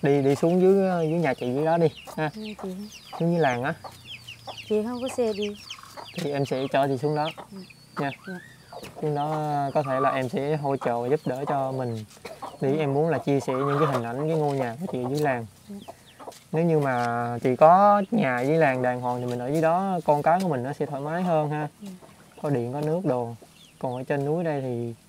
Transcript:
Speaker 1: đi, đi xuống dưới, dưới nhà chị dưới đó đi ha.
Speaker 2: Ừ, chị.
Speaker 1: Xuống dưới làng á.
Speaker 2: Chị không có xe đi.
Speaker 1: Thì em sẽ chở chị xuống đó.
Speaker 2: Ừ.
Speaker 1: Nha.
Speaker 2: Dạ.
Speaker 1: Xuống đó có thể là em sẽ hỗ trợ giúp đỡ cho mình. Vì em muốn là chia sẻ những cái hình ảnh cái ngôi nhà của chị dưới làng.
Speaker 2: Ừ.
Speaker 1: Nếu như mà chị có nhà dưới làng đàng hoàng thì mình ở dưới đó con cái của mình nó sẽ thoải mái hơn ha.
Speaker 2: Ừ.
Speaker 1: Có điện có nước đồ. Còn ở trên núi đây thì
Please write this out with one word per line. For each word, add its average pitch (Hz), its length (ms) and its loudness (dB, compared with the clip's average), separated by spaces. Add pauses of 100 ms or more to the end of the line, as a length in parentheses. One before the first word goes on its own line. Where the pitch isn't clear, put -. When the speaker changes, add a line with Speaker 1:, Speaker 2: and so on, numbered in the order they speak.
Speaker 1:
đi, 143 200 4
đi 139 120 4
xuống 175 260 4
dưới, 185 480 4
dưới 165 100 0
nhà 147 160 2
chị 123 200 -2
dưới 147 100 0
đó 165 140 2
đi 165 100 6 (280)
ha. 156 200 -2
Speaker 2:
Ừ, 214 60 -12 (200)
chị. 196 60 -8 (520)
Speaker 1:
Xuống 170 120 2
dưới 170 80 2
làng 123 220 2
á. 151 120 -2 (920)
Speaker 2:
Chị 214 200 0
không 247 140 -6
có 262 140 -6
xe 226 160 0
đi. 208 240 -6 (580)
Speaker 1:
Thì 151 180 -4
em 139 140 0
sẽ 135 260 -2
chở 139 160 4
chị 135 100 0
xuống 151 180 0
đó. 151 140 -2 (220)
Speaker 2:
Ừ. 196 60 -16 (400)
Speaker 1:
Nha. 143 120 -2 (160)
Speaker 2:
Dạ. 190 80 -10 (680)
Speaker 1:
Xuống 151 120 -2
đó 151 220 -2 (380)
có 156 80 2
thể 135 180 -2
là 139 100 2
em 131 180 -2
sẽ 143 280 -2
hỗ 139 200 -2
trợ 120 340 -2
giúp 151 140 2
đỡ 135 240 -4
cho 135 240 -2
mình. 120 320 -4 (560)
Vì 143 180 0
em 139 160 0
muốn 156 140 2
là 143 100 0
chia 139 220 2
sẻ 135 120 -4
những 143 260 0
cái - 140 4
hình 123 100 0
ảnh 127 260 -4
cái 160 80 0
ngôi 147 200 0
nhà 120 240 -4
của 185 120 -6
chị 127 60 -4 (120)
dưới 147 100 -2
làng. 127 260 0 (220)
Speaker 2:
Ừ. 208 60 -12 (760)
Speaker 1:
Nếu 165 120 2
như 160 140 6
mà 120 640 0
chị 127 140 2
có 202 540 8
nhà 139 300 2
dưới 143 160 2
làng 131 260 4
đàng 123 180 0
hoàng 123 200 -2
thì 123 60 -4
mình 123 120 -4
ở 123 100 -4
dưới 156 140 0
đó 180 420 0
con 147 180 4
cái 170 200 4
của 185 60 -2
mình 131 140 -2
nó 127 100 -4
sẽ 147 140 -4
thoải 139 160 -8
mái 160 200 -4
hơn 156 280 0
ha. 151 180 -4 (140)
Speaker 2:
Ừ. 202 60 -14 (540)
Speaker 1:
Có 151 80 -2
điện 123 220 0
có 147 80 -6
nước 156 240 -2
đồ. 123 300 -2 (440)
Còn 127 180 -6
ở 131 60 -8
trên 139 220 -2
núi 160 200 -2
đây 151 160 -2
thì 120 340 -6 (140)